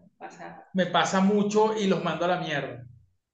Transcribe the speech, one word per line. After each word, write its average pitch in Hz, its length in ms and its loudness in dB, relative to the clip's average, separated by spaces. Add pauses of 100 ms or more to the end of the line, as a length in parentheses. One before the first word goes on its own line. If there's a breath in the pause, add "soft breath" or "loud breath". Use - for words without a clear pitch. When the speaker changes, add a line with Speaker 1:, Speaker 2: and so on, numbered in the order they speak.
(180)
Speaker 1:
pasa. - 560 -18
Speaker 2:
Me 180 120 2
pasa 170 340 2
mucho 208 580 2
y 202 80 -2
los 170 160 2
mando 165 220 -2
a 175 40 2
la 180 120 0
mierda. 139 440 -6 (500)